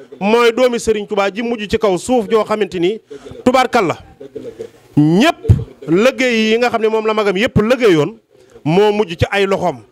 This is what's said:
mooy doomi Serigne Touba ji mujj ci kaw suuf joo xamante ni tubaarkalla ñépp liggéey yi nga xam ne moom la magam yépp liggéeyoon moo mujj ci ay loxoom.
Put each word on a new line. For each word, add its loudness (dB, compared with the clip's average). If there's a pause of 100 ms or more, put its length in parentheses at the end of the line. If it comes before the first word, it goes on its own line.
(200)
mooy 2
doomi 0
Serigne -2
Touba -2
ji -8
mujj -6
ci -2
kaw 0
suuf -2
joo 2
xamante -4
ni -2 (440)
tubaarkalla 0 (1000)
ñépp 2 (420)
liggéey 2
yi 2
nga 2
xam -4
ne 2
moom -2
la 0
magam 0
yépp 0
liggéeyoon 2 (480)
moo 2
mujj -2
ci -2
ay 0
loxoom. -2 (100)